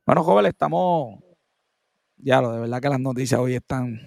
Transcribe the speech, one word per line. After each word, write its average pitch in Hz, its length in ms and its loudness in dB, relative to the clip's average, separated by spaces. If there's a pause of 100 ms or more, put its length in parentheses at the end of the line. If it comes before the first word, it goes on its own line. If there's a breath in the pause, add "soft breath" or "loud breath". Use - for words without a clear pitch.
Bueno, 165 180 4
joven, 190 240 4
estamos, 165 720 -2 (1000)
diablo, 127 360 2
de 117 80 -6
verdad 120 200 -4
que 143 80 0
las 139 100 0
noticias 127 400 -2
hoy 127 140 0
están, 123 540 -6